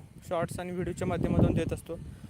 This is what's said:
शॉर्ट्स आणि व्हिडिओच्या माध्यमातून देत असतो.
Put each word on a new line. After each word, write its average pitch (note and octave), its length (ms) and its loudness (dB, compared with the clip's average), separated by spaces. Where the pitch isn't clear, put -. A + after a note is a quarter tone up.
शॉर्ट्स E3+ 320 -2
आणि F3+ 100 -6
व्हिडिओच्या F3+ 360 -2
माध्यमातून E3+ 460 4
देत E3 200 2
असतो. E3 260 -8